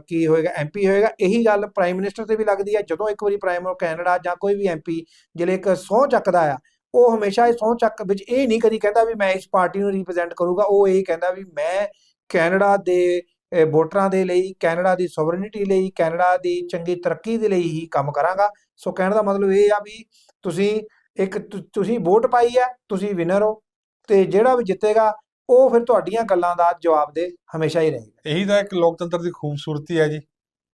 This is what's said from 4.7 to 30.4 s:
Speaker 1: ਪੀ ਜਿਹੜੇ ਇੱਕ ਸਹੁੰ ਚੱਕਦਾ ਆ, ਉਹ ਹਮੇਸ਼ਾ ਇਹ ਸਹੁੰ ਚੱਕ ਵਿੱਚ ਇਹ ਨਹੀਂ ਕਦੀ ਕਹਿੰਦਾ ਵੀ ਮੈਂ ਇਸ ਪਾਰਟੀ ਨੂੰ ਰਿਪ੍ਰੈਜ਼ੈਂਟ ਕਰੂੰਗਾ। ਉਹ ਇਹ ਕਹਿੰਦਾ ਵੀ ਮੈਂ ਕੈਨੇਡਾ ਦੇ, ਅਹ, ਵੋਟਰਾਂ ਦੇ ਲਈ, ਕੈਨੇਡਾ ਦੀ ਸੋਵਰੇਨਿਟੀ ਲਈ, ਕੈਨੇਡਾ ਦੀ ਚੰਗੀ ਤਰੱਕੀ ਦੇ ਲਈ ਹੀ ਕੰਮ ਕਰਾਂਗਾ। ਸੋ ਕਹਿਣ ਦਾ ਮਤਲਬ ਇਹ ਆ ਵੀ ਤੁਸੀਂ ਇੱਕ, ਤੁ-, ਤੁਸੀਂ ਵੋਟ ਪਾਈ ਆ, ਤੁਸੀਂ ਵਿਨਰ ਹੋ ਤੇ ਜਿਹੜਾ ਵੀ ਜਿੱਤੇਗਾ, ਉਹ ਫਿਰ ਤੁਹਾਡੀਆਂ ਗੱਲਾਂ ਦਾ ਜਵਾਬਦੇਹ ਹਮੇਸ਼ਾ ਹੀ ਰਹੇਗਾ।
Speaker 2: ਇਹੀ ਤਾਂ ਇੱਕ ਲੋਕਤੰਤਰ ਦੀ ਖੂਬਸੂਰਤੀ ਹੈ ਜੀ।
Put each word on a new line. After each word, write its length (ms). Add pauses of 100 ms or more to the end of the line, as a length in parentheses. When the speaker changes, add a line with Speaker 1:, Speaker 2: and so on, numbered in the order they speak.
Speaker 1:
ਪੀ 200 (300)
ਜਿਹੜੇ 180
ਇੱਕ 220
ਸਹੁੰ 340
ਚੱਕਦਾ 440
ਆ, 40 (380)
ਉਹ 220
ਹਮੇਸ਼ਾ 300
ਇਹ 60
ਸਹੁੰ 240
ਚੱਕ 300
ਵਿੱਚ 140
ਇਹ 260
ਨਹੀਂ 120
ਕਦੀ 200
ਕਹਿੰਦਾ 240
ਵੀ 100
ਮੈਂ 180
ਇਸ 200
ਪਾਰਟੀ 280
ਨੂੰ 120
ਰਿਪ੍ਰੈਜ਼ੈਂਟ 460
ਕਰੂੰਗਾ। 260
ਉਹ 240
ਇਹ 180
ਕਹਿੰਦਾ 260
ਵੀ 120
ਮੈਂ 440 (420)
ਕੈਨੇਡਾ 480
ਦੇ, 440
ਅਹ, 440
ਵੋਟਰਾਂ 440
ਦੇ 140
ਲਈ, 360
ਕੈਨੇਡਾ 360
ਦੀ 120
ਸੋਵਰੇਨਿਟੀ 580
ਲਈ, 240
ਕੈਨੇਡਾ 480
ਦੀ 300
ਚੰਗੀ 280
ਤਰੱਕੀ 420
ਦੇ 120
ਲਈ 120
ਹੀ 260
ਕੰਮ 240
ਕਰਾਂਗਾ। 380 (260)
ਸੋ 160
ਕਹਿਣ 220
ਦਾ 80
ਮਤਲਬ 300
ਇਹ 220
ਆ 60
ਵੀ 260 (360)
ਤੁਸੀਂ 400 (340)
ਇੱਕ, 220
ਤੁ-, 260 (100)
ਤੁਸੀਂ 260
ਵੋਟ 280
ਪਾਈ 300
ਆ, 160 (140)
ਤੁਸੀਂ 280
ਵਿਨਰ 280
ਹੋ 180 (460)
ਤੇ 180
ਜਿਹੜਾ 300
ਵੀ 80
ਜਿੱਤੇਗਾ, 500 (360)
ਉਹ 200
ਫਿਰ 160
ਤੁਹਾਡੀਆਂ 380
ਗੱਲਾਂ 320
ਦਾ 260
ਜਵਾਬਦੇਹ 760
ਹਮੇਸ਼ਾ 240
ਹੀ 100
ਰਹੇਗਾ। 380
Speaker 2:
ਇਹੀ 160
ਤਾਂ 140
ਇੱਕ 140
ਲੋਕਤੰਤਰ 480
ਦੀ 100
ਖੂਬਸੂਰਤੀ 680
ਹੈ 80
ਜੀ। 120 (560)